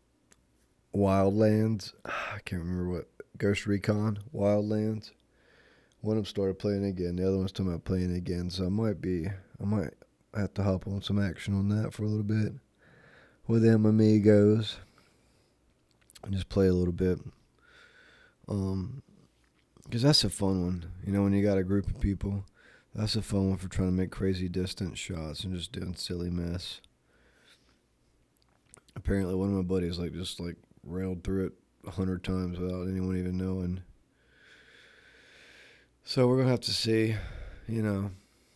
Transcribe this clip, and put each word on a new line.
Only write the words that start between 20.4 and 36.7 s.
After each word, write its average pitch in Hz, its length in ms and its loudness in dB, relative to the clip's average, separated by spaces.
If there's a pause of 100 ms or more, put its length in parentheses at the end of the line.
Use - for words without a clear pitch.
one. 87 300 -2 (120)
You 98 80 -2
know, 101 100 2
when 98 100 4
you 98 100 4
got 101 160 4
a 95 60 2
group 98 240 0
of 95 120 -4
people, 98 440 -2 (500)
that's 107 220 -2
a 107 60 0
fun 95 280 2
one 95 80 0
for 92 100 -8
trying 92 200 0
to 90 60 2
make 90 160 0
crazy 92 380 -2
distance 90 500 -4
shots 80 460 -8
and 92 100 -6
just 90 180 -8
doing 87 220 -8
silly 87 360 -6
mess. 87 500 -6 (2250)
Apparently, 98 400 -2
one 95 140 0
of 101 60 0
my 95 80 2
buddies, 87 360 -2
like, 85 140 -6
just, 82 280 -8
like, 85 160 -8 (260)
railed 92 420 -6
through 95 220 -2
it - 60 -8 (340)
a - 40 -10
hundred 92 340 -4
times 90 340 -4
without 90 300 -6
anyone 92 280 -2
even 92 200 -4
knowing. 92 460 -4 (2250)
So 127 240 4
we're 127 100 4
gonna 131 120 4
have 120 100 2
to - 120 -4